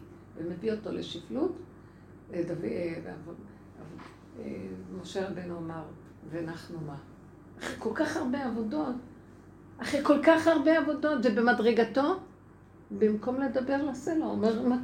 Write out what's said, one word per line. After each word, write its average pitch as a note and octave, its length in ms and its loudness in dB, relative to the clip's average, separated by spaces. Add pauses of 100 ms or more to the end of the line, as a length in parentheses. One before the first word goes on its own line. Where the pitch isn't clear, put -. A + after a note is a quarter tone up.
(360)
ומביא F3+ 360 -4
אותו - 200 -6
לשפלות, A3+ 600 -4 (800)
אה, F3 160 0
דוד, E3+ 160 -4
אה, F3 300 -2 (100)
ואב-, F3+ 240 -12
אב-, F3 60 -12 (1040)
אה, C#2 120 -8 (500)
משה F#3+ 260 -4
רבנו F3 300 -8
אמר, E3 240 -8 (480)
"ואנחנו E3 560 -8
מה?" D3+ 100 -10 (640)
אחרי - 200 -8
כל A3 160 -2
כך D#4 220 0
הרבה C#4 300 -2
עבודות, A#3+ 480 -2 (840)
אחרי - 260 0
כל C#4+ 180 8
כך D#4+ 240 8
הרבה D#4+ 320 6
עבודות, D4+ 440 2
זה A#3+ 80 6
במדרגתו, A#3 880 4 (800)
במקום A3 420 2
לדבר C4+ 440 0
לסלע, D4+ 400 -2
הוא G#3 80 -2
אומר, G#3+ 360 2
"מה B3 160 6